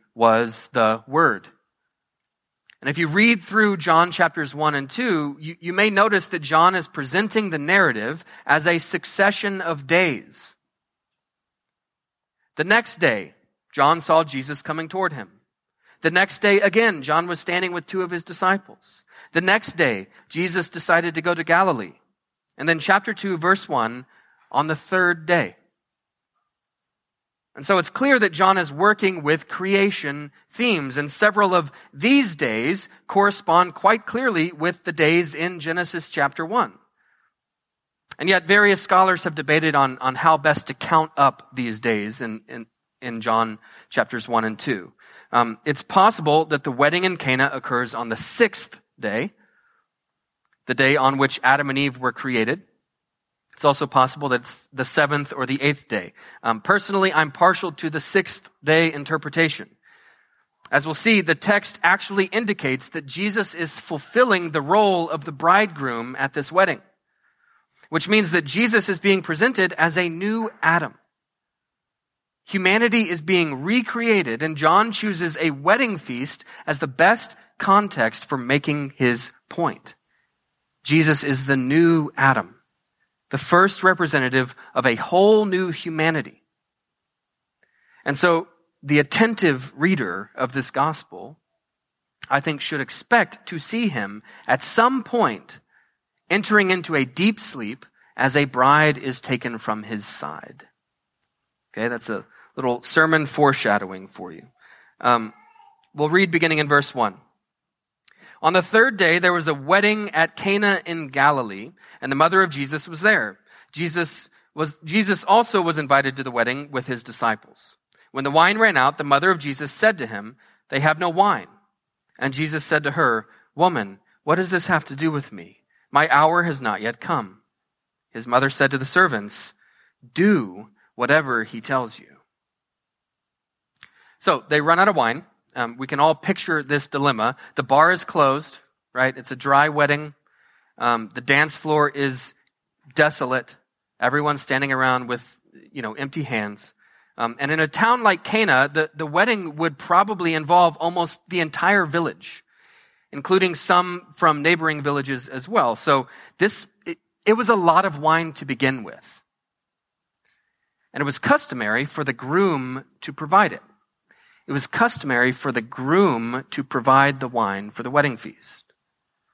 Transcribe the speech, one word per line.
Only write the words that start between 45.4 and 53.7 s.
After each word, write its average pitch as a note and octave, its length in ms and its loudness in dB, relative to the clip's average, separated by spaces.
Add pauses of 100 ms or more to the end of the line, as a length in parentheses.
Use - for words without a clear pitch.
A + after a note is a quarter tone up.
it's D3 180 -2
possible D#3+ 600 2
that D3+ 180 -4
the C#3+ 80 -4
wedding D3 320 0
in F#3 140 -2
Cana C3+ 340 0
occurs B2 420 -6
on A#2 140 -8
the A2 80 -6
sixth - 680 -2 (160)
day, A#2 360 -4 (1300)
the B2+ 60 -2
day C3+ 220 4
on C3+ 220 2
which C3+ 260 0
Adam C#3 260 4
and C3+ 80 -4
Eve C#3 200 -2
were B2+ 160 -4
created. B2+ 480 -2 (880)
It's - 140 -4
also C#3+ 220 2